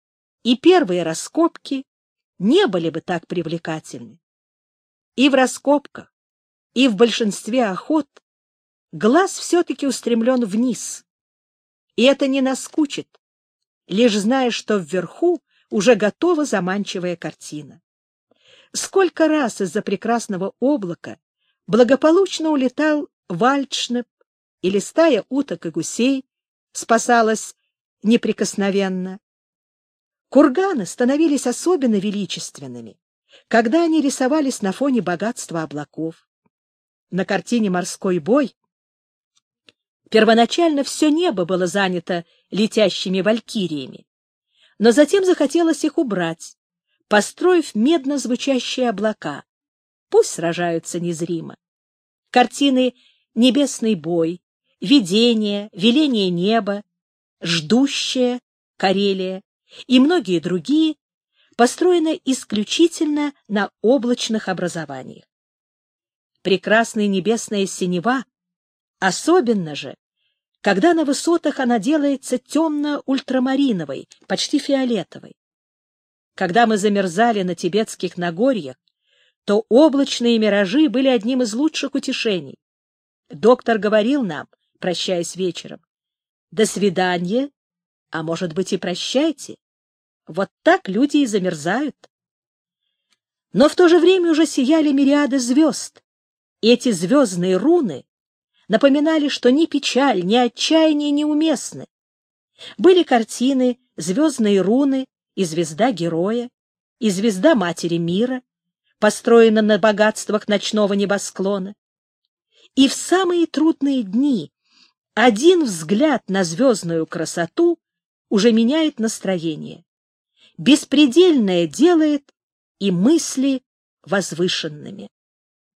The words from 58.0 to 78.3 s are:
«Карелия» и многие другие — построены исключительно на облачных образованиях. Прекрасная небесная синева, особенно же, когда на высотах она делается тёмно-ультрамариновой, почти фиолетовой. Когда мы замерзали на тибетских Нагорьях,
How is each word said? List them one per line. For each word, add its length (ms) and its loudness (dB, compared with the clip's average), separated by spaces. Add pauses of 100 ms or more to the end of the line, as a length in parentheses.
«Карелия» 640 -2 (440)
и 140 4
многие 400 2
другие — 560 -2 (600)
построены 680 2
исключительно 1080 -2 (160)
на 220 -2 (120)
облачных 640 0
образованиях. 760 -8 (1160)
Прекрасная 640 0
небесная 600 -2
синева, 580 -4 (720)
особенно 760 0
же, 220 -14 (640)
когда 340 2
на 100 0
высотах 560 -2
она 180 0
делается 600 -2
тёмно-ультрамариновой, 1700 -2 (180)
почти 320 -2
фиолетовой. 800 -4 (960)
Когда 320 2
мы 100 2
замерзали 640 0
на 120 -4
тибетских 640 -4
Нагорьях, 600 -2 (680)